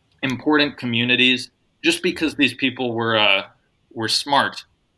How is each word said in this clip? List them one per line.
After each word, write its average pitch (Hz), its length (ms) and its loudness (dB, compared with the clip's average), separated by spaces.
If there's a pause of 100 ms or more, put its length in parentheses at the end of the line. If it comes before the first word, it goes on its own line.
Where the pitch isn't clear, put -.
(220)
important 139 560 0
communities 123 760 0 (320)
just 165 200 0
because 165 320 -2
these 135 180 2
people 127 400 -4
were, 113 240 0
uh, 98 260 4 (480)
were 113 160 -6
smart. 123 560 -2 (340)